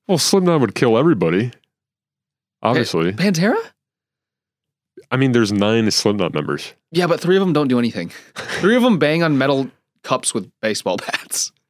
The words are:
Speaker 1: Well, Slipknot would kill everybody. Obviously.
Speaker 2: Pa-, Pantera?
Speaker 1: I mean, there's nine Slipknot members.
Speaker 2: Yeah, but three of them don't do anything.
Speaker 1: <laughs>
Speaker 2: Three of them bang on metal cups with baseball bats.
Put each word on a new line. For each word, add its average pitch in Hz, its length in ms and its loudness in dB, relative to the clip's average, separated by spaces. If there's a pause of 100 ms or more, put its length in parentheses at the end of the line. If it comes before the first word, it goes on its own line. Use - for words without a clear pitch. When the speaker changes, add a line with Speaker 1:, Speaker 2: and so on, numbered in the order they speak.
Speaker 1:
Well, 185 100 0
Slipknot 175 440 2
would 107 140 0
kill 113 220 2
everybody. 117 540 2 (1080)
Obviously. 98 500 0
Speaker 2:
Pa-, 110 120 -4
Pantera? 202 340 0 (1500)
Speaker 1:
I 127 60 0
mean, 131 160 4
there's 113 180 4
nine 104 400 2
Slipknot 98 420 -2
members. 73 400 -6 (180)
Speaker 2:
Yeah, 170 160 0
but 160 120 0
three 180 160 0
of 190 60 2
them 185 100 0
don't 143 160 0
do 123 120 2
anything. 107 300 -4
Speaker 1:
<laughs> - 260 -20
Speaker 2:
Three - 400 0
of 240 80 2
them 233 160 4
bang 156 240 2
on 151 140 2
metal 135 320 0 (340)
cups - 300 -4
with 101 160 -8 (120)
baseball 101 360 -4
bats. - 540 -8 (180)